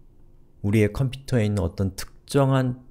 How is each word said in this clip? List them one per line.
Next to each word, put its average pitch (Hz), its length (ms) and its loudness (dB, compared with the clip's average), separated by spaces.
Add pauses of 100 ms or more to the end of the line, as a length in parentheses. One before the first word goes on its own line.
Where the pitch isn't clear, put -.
(640)
우리의 104 300 2
컴퓨터에 123 540 -2
있는 101 160 0
어떤 92 340 -2
특정한 135 920 0